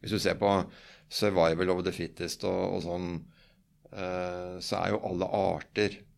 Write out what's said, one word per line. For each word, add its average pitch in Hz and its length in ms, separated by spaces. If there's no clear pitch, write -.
hvis 107 100
du 104 80
ser 90 180
på 101 120
survival 90 600
of 90 100
the 90 80
fittest 85 560
og, 92 280
og 92 100
sånn, 87 220
eh, 90 720
så 101 140
er 92 160
jo 107 160
alle 92 180
arter 95 580